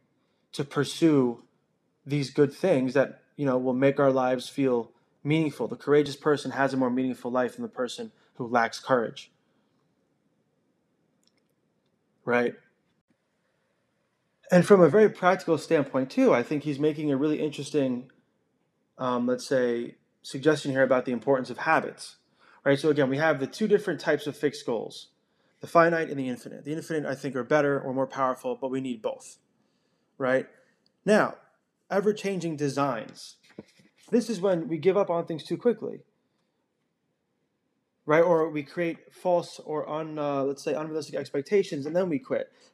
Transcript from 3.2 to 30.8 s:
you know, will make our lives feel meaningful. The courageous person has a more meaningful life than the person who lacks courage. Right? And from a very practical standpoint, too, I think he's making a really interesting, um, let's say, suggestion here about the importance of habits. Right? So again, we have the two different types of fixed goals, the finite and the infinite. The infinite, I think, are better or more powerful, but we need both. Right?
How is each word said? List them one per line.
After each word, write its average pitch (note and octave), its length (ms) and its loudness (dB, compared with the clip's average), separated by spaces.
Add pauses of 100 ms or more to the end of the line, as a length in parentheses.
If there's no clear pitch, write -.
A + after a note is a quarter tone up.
you D3 100 -6
know, B2+ 120 0
will B2+ 160 0
make C3+ 260 2
our C#3 120 4
lives B2+ 380 0
feel B2 420 -2 (320)
meaningful. D3 440 -2
The A2 80 -8
courageous C#3+ 400 2
person C#3+ 360 0
has C3 220 0
a C3+ 40 -2
more B2+ 120 2
meaningful B2+ 420 -4
life B2 240 -2
than A#2+ 80 -10
the A2+ 60 -10
person A#2+ 420 -8 (240)
who B2+ 120 -10
lacks A#2 320 0
courage. - 520 -2 (3000)
Right? A#2+ 300 0 (2000)
And F3 140 8
from G3 160 8
a E3 80 10
very G3+ 200 6
practical F3+ 480 0
standpoint, C#3+ 520 0
too, B3+ 240 4
I A#2+ 100 4
think C#3+ 200 -4
he's C#3+ 160 -4
making D3+ 320 0
a C3+ 60 0
really D3+ 240 0
interesting, C3+ 680 -4 (840)
um, B2 280 -2
let's B2 200 -2
say, A#2+ 500 -2 (260)
suggestion D3 500 0
here C3+ 120 2
about B2+ 220 2
the C3 60 -4
importance B2+ 380 0
of A#2+ 100 -10
habits. - 580 -2 (460)
Right? C#3 160 2
So D#3 100 2
again, C#3 200 2
we C3+ 80 -2
have D#3 220 2
the C3+ 80 -4
two G#3+ 200 -4
different F#3+ 320 0
types D3+ 280 -2
of C#3 100 -8
fixed - 280 -4
goals, - 420 -8 (520)
the - 80 -16
finite E3 420 2
and C#3+ 100 -6
the C3 100 -6
infinite. A#2 360 -12
The C#3+ 80 -8
infinite, D#3 320 -6
I C#3+ 100 -6
think, C3+ 200 -8
are B2 80 -4
better C#3+ 360 2
or C3+ 140 -8
more C3 140 -2
powerful, B2+ 480 -4
but C3 140 -8
we C3 100 -4
need B2 220 -8
both. A2 360 -8 (800)
Right? B2+ 300 0 (560)